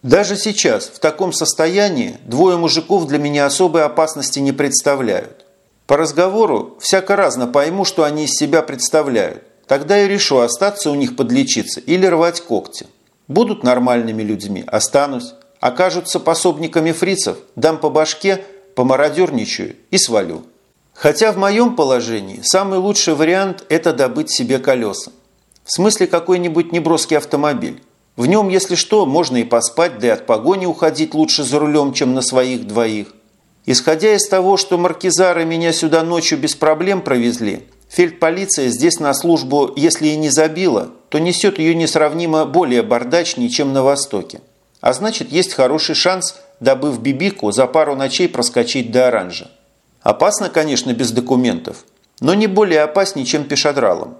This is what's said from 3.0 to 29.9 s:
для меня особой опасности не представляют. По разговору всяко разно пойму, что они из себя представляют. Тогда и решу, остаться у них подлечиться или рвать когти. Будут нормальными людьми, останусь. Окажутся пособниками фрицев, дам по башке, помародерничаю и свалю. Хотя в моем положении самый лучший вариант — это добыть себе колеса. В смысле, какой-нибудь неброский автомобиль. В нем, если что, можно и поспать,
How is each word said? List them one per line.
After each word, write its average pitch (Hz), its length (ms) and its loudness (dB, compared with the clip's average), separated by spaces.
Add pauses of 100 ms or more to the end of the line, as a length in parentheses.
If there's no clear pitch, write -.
для 143 100 -2
меня 147 280 0
особой 156 380 2
опасности 147 560 -2
не 139 120 0
представляют. 139 960 -2 (420)
По 139 100 4
разговору 165 840 0
всяко 190 360 0
разно 127 320 0
пойму, 156 380 0
что - 180 0
они 151 220 -2
из 135 60 -4
себя 151 300 2
представляют. 135 840 -2 (220)
Тогда 151 380 2
и 202 40 2
решу, 190 320 2
остаться 160 520 0
у 143 40 -2
них 131 200 -2
подлечиться 123 640 -2
или 185 260 0
рвать 170 360 2
когти. - 440 -6 (420)
Будут 208 360 0
нормальными 120 580 0
людьми, 101 460 -6
останусь. 131 680 -2 (260)
Окажутся 175 600 -2
пособниками 165 720 0
фрицев, 180 460 -2 (180)
дам 151 240 2
по 156 100 0
башке, 156 540 0 (320)
помародерничаю 131 1000 0 (120)
и 190 80 0
свалю. 92 460 -2 (500)
Хотя 151 380 2
в 190 60 -4
моем 214 380 2
положении 113 680 -2
самый 190 340 0
лучший 185 380 0
вариант — 180 540 0
это 165 220 2
добыть 131 380 -2
себе 127 300 -2
колеса. 123 520 -2 (520)
В - 80 -12
смысле, 196 340 2
какой-нибудь 170 680 0
неброский 160 460 0
автомобиль. 143 640 -2 (340)
В 120 120 -2
нем, 196 220 2
если 185 260 0
что, 202 300 2
можно 135 320 0
и 117 60 0
поспать, 120 540 0